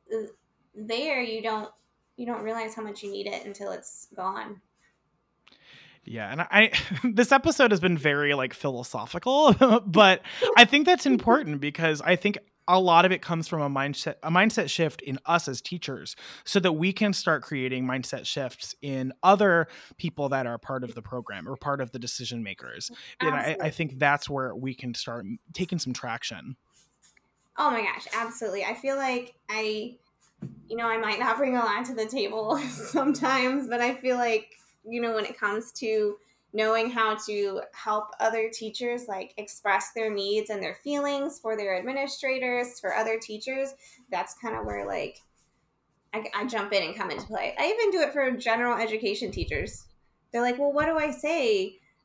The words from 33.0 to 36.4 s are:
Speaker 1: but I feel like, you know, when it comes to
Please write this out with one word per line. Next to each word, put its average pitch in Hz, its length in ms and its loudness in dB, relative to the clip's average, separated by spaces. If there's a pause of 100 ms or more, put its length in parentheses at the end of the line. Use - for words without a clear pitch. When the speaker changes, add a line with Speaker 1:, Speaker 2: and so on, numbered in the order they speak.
Speaker 1:
but 240 120 0
I 247 140 2
feel 254 220 0
like, 233 380 0 (320)
you 233 160 -6
know, 226 120 0
when 214 100 0
it - 140 -10
comes 214 340 -2
to 214 440 0 (360)